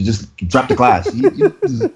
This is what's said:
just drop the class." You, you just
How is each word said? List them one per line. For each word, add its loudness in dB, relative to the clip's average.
just -4
drop -2
the 0
class." 2
You, 2
you 0
just -2